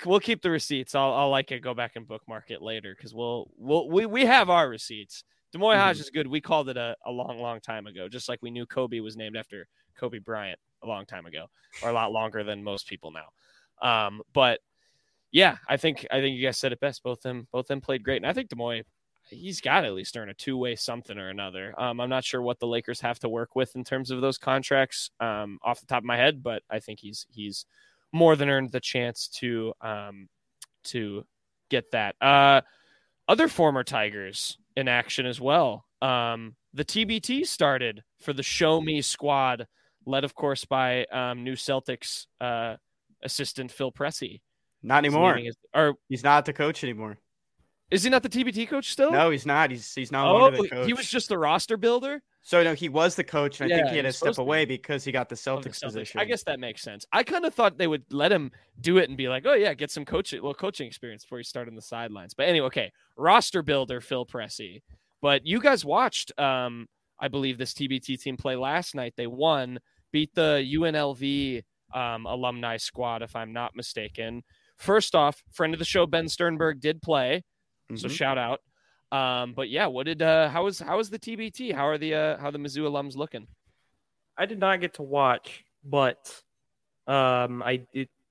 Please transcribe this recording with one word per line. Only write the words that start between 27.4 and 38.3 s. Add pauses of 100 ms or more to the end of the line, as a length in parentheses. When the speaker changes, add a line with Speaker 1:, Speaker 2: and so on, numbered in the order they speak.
Speaker 1:
more
than
earned
the
chance
to,
um, (560)
to (460)
get
that.
Uh, (640)
other
former
Tigers (180)
in
action
as
well. (160)
Um, (180)
the
T
B
T
started (180)
for